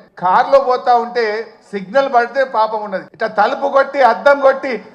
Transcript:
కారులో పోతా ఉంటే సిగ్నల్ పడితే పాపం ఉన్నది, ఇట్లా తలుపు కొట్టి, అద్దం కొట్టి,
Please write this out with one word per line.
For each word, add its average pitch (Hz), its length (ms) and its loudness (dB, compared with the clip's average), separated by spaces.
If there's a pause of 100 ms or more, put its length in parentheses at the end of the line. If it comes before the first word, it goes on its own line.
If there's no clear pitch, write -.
(200)
కారులో 240 400 2
పోతా 247 360 0
ఉంటే 226 580 -4 (180)
సిగ్నల్ 220 420 -2
పడితే 240 300 0
పాపం 220 400 -2
ఉన్నది, 190 300 -8
ఇట్లా 220 140 -4
తలుపు 220 400 -2
కొట్టి, 277 340 0
అద్దం 262 380 4
కొట్టి, 262 560 0